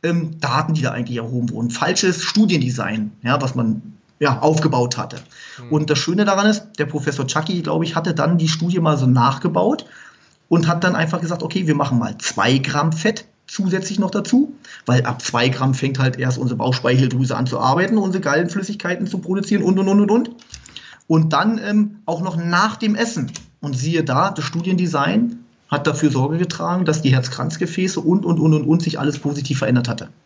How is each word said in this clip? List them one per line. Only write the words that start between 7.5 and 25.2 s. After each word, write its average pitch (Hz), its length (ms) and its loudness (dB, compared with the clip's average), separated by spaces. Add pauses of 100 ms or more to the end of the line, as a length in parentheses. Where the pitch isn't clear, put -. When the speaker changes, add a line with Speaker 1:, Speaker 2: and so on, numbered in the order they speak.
Speaker 1:
glaube 160 220 -2
ich, 160 120 -4
hatte 165 180 -2
dann 165 240 2
die 160 100 2
Studie 175 320 0
mal 156 160 2
so 131 100 2
nachgebaut 156 800 2 (640)
und 165 200 4
hat 170 160 0
dann 180 120 2
einfach 165 240 0
gesagt, 165 220 -4
"Okay, 185 240 -2
wir 156 80 4
machen 131 240 2
mal 107 200 -2
zwei 123 400 0
Gramm 147 340 0
Fett 214 340 -2 (200)
zusätzlich 190 520 -2
noch 190 120 0
dazu", 247 440 0 (320)
weil 123 180 2
ab - 180 -4
zwei 120 260 0
Gramm 131 260 0
fängt 135 240 -2
halt 127 200 0
erst 127 200 0
unsere 120 200 -2
Bauchspeicheldrüse 127 800 2
an 127 100 -2
zu - 120 -4
arbeiten, 180 400 2
unsere 185 240 0
Gallenflüssigkeiten 175 840 -2
zu 190 120 -6
produzieren 196 440 -2
und, 185 160 4
und, 190 100 2
und, 202 120 6
und, 202 100 4
und. 240 200 2 (760)
Und 160 240 4
dann, 208 300 2
ähm, 208 340 0 (100)
auch 170 160 -2
noch 180 140 -4
nach 175 400 0
dem 214 180 0
Essen. 220 380 -4 (280)
Und 143 160 -4
siehe 156 280 0
da, 151 260 0
das 165 140 -6
Studiendesign 175 960 0 (280)